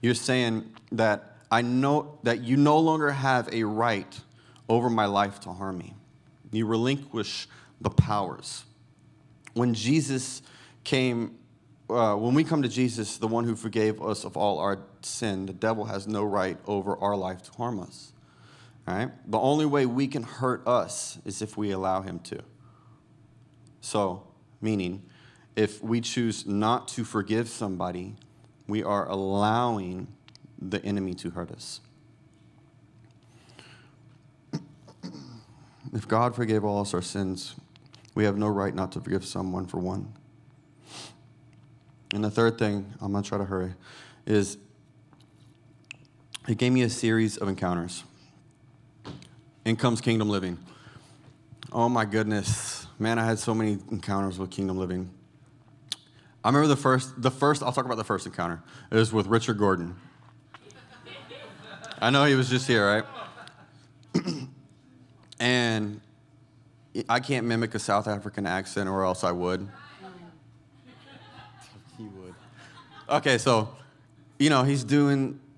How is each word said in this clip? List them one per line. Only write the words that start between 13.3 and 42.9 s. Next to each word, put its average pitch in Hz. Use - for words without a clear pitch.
who 113
forgave 110
us 101
of 98
all 95
our 95
sin, 95
the 95
devil 110
has 101
no 107
right 95
over 101
our 101
life 92
to -
harm 117
us. -
Right? 101
The 110
only 147
way 143
we 123
can 123
hurt 123
us -
is 101
if 107
we 107
allow 95
him 90
to. -
So, 95
meaning, 98
if 107
we 120
choose 117
not 107
to 117
forgive 110
somebody, 92
we 104
are 101
allowing 98
the 95
enemy 95
to 87
hurt 85
us. -
<clears throat> -
If 107
God 117
forgave 110
all 101
us 101
our 87
sins, 92
we 107
have 101
no 107
right 98
not 92
to -
forgive 92
someone 92
for 87
one. 98
And 104
the 104
third 113
thing, 101